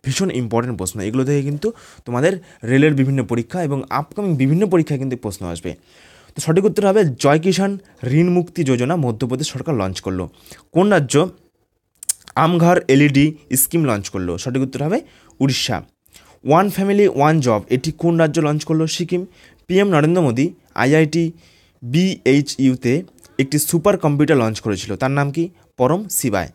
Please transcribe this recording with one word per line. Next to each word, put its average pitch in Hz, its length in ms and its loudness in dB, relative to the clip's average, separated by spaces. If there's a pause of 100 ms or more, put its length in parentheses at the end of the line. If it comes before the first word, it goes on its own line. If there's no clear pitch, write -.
ভীষণ 180 280 -2
ইম্পর্টেন্ট 117 460 -2
প্রশ্ন, 92 220 -6
এগুলো 117 260 -2
থেকে 143 160 0
কিন্তু 147 320 -4 (320)
তোমাদের 151 340 0 (240)
রেলের 139 300 2
বিভিন্ন 135 300 0
পরীক্ষা 120 400 -4
এবং 139 260 -4
আপকামিং 165 460 -4
বিভিন্ন 156 340 2
পরীক্ষায় 151 300 0
কিন্তু 127 180 -6
প্রশ্ন 98 280 -10
আসবে। 85 300 -8 (600)
তো 151 60 -12
সঠিক 185 240 2
উত্তর 196 220 0
হবে 202 160 4 (160)
জয় 147 200 2
কিষাণ 190 380 -2 (280)
ঋণ 156 240 2
মুক্তি 175 340 -2
যোজনা 131 320 0
মধ্যপ্রদেশ 127 520 -4
সরকার 135 280 -6
লঞ্চ 95 260 -4
করলো। 90 280 -6 (420)
কোন 190 180 2
রাজ্য? 160 400 2 (1040)
আমঘর 170 520 4
এলইডি 143 480 4 (200)
স্কিম 160 300 0
লঞ্চ 101 240 -4
করলো। 90 280 -6
সঠিক 131 240 -4
উত্তর 131 220 -4
হবে 208 180 -2 (380)
উড়িষ্যা। 131 440 -2 (640)
ওয়ান 175 240 4
ফ্যামিলি 202 380 2
ওয়ান 151 320 2
জব, 113 300 2
এটি 131 220 0
কোন 170 260 0
রাজ্য 160 220 2
লঞ্চ 151 260 -2
করলো? 160 220 0
সিকিম। 180 380 -4 (420)
পিএম 196 200 2
নরেন্দ্র 170 340 4
মোদী 135 280 2 (260)
আইআইটি 156 560 2 (520)
বিএইচইউতে 135 1200 0 (360)
একটি 143 200 0
সুপার 175 380 0
কম্পিউটার 147 400 2
লঞ্চ 110 220 0
করেছিল, 101 360 -4
তার 131 160 -2
নাম 143 200 -2
কি? 165 180 -4 (280)
পরম 165 300 0
শিবায়। 98 480 -4